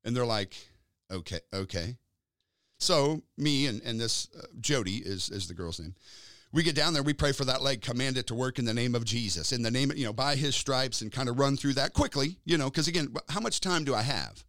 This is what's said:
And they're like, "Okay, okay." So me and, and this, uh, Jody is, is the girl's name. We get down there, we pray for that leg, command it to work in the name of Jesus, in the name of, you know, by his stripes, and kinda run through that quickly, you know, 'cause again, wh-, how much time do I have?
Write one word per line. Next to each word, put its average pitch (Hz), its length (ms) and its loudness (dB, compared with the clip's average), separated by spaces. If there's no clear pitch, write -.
And 117 120 -2
they're 123 100 2
like, 107 300 0
"Okay, 87 280 -8
okay." 95 440 -6
So 156 440 4
me 143 300 4
and, 113 160 -2
and 117 160 -4
this, - 380 -2
uh, - 100 -14
Jody 113 380 0
is, 95 320 -4
is 98 180 -6
the 90 80 -12
girl's 85 240 -6
name. 82 160 -12
We 165 100 4
get 156 120 2
down 151 180 4
there, 143 100 2
we 147 100 2
pray 143 200 2
for 139 100 -2
that 131 180 0
leg, 131 200 0
command 131 360 -2
it 123 100 -4
to 117 80 -4
work 127 220 -2
in 131 60 -2
the 113 100 0
name 120 220 2
of 117 80 0
Jesus, 107 480 0
in 120 120 0
the 113 60 2
name 131 220 2
of, - 60 -4
you 135 80 -2
know, 107 80 -4
by 135 220 0
his 135 200 0
stripes, 131 460 0
and 110 100 -8
kinda 127 220 -2
run 139 240 4
through 139 160 0
that 135 200 0
quickly, 160 520 2
you 165 120 4
know, 135 140 0
'cause 156 160 0
again, 160 260 0
wh-, - 200 -6
how 202 80 0
much 226 180 0
time 180 240 2
do 135 100 2
I 107 100 2
have? 87 460 -4